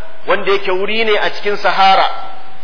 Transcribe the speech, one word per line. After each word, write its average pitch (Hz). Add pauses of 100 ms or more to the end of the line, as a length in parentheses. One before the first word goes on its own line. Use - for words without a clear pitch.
(260)
wanda 202
yake 196
wuri 202
ne 214
a 175
cikin 202
Sahara 190 (600)